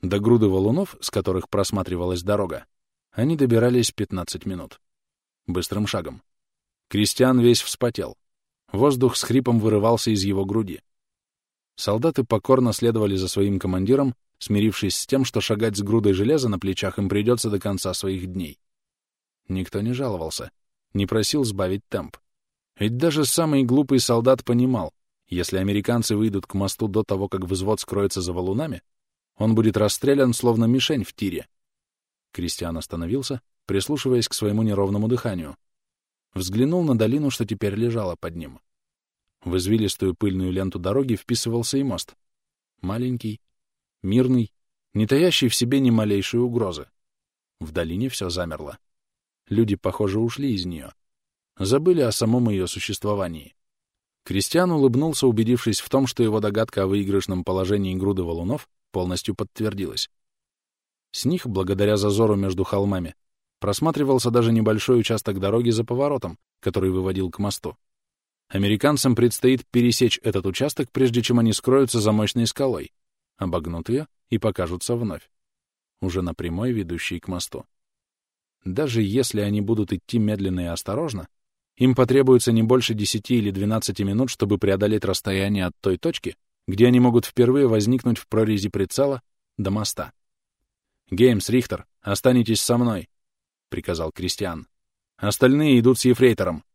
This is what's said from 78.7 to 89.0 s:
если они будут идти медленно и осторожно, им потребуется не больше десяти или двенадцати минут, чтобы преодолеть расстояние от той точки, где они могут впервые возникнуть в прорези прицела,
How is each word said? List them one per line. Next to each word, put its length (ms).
если 400
они 200
будут 320
идти 260
медленно 420
и 40
осторожно, 640
им 180
потребуется 560
не 140
больше 300
десяти 420
или 160
двенадцати 500
минут, 260
чтобы 300
преодолеть 460
расстояние 600
от 140
той 180
точки, 380
где 220
они 100
могут 280
впервые 420
возникнуть 500
в 80
прорези 420
прицела, 540